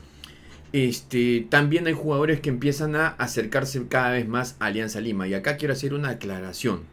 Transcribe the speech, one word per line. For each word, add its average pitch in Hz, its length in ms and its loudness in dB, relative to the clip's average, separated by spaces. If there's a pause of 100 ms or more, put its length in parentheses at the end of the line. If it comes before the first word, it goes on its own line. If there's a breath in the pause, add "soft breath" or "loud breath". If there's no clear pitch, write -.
(720 loud breath)
este, 120 760 2
también 147 380 4
hay 160 60 2
jugadores 151 460 2
que 156 80 -4
empiezan 143 480 0
a 160 120 2
acercarse 127 840 -2
cada 127 220 2
vez 123 140 0
más 123 340 -2
a 107 80 0
Alianza 107 340 -2
Lima. 101 260 -2
Y 95 60 0
acá 139 240 -2
quiero 147 160 -2
hacer 139 200 -2
una 143 180 -4
aclaración. 95 800 -4